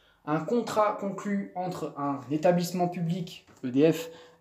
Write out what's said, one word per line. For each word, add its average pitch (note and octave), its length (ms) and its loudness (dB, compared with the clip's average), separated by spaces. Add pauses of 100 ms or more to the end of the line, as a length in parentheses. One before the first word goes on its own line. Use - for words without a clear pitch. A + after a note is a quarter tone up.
(260)
un D#3 140 0
contrat G#3+ 600 0
conclu G3 540 -4
entre F3 420 -4
un C#3+ 240 -4 (100)
établissement F3 580 2
public, F3+ 580 -4 (180)
E B2+ 60 -2
D C#3+ 200 6
F, - 200 -4 (300)